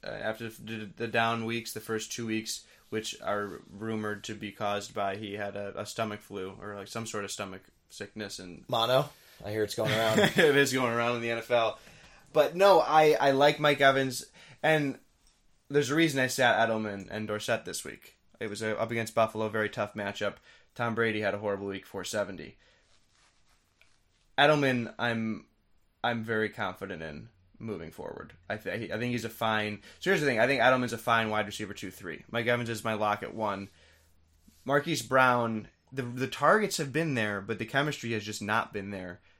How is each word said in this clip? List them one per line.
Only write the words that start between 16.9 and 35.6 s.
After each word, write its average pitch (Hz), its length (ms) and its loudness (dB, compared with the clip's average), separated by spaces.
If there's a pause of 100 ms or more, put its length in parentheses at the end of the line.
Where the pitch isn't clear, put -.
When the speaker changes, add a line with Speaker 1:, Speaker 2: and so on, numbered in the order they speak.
Speaker 1:
and 107 180 -6
Dorsett 107 380 -2
this - 180 -8
week. - 340 -16 (220)
It 110 120 -6
was, 104 100 -8
uh, 110 160 -2
up 117 140 -2
against 113 240 -4
Buffalo, 110 340 2
very 107 200 -2
tough 104 260 -6
matchup. 101 400 -4 (400)
Tom 117 180 -4
Brady 110 280 0
had 98 120 0
a 101 60 -4
horrible 101 280 -4
week, 98 200 -8
four 95 160 -8
seventy. 95 540 -6 (1800)
Edelman, 139 640 4
I'm, 113 460 -2 (580)
I'm 117 200 -2
very 110 260 0
confident 92 520 -8
in 80 280 -12 (280)
moving 82 340 -10
forward. - 420 -12 (160)
I 107 80 -4
th-, 95 340 -6
I 110 80 -4
think 123 140 -2
he's 113 120 -4
a 113 40 -6
fine. 107 500 -2 (200)
So 175 100 -2
here's 190 100 4
the 151 80 2
thing. 120 120 2
I 117 80 6
think 135 140 2
Edelman's 127 320 4
a 113 40 -6
fine 113 320 2
wide 107 160 0
receiver 101 280 -8
two - 180 -10
three. 87 380 -12
Mike 117 180 -2
Evans 120 220 0
is 107 140 -6
my 110 100 -2
lock 104 300 0
at - 100 -10
one. 98 360 -4 (960)
Marquise 135 360 0
Brown, 117 680 2 (260)